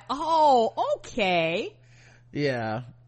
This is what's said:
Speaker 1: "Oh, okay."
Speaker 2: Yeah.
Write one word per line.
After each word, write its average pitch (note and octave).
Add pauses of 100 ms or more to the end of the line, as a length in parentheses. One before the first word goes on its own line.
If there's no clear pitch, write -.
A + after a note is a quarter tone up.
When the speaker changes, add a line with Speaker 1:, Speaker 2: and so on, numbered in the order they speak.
Speaker 1:
"Oh, D4+
okay." F#3 (560)
Speaker 2:
Yeah. B2 (240)